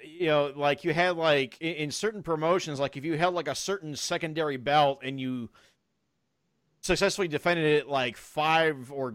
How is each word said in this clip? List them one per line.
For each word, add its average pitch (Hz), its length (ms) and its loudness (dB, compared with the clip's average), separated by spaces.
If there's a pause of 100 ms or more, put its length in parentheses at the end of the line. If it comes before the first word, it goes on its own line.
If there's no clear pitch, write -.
you 170 220 -6
know, 147 300 2
like, 143 280 0
you 170 80 0
had, 175 240 2
like, 151 460 2
in, 165 140 -4
in 147 160 -4
certain 208 320 -4
promotions, 160 560 0
like, 143 180 -2
if 135 80 -10
you 165 100 -2
held, 175 200 2
like, 160 120 -4
a 139 60 -4
certain 156 420 -6
secondary 156 600 -4
belt 139 460 4
and 135 160 -6
you 127 320 -6 (1300)
successfully 185 460 2
defended 165 380 0
it, 147 220 4
like, 127 300 -2
five 156 720 0
or, 131 240 -6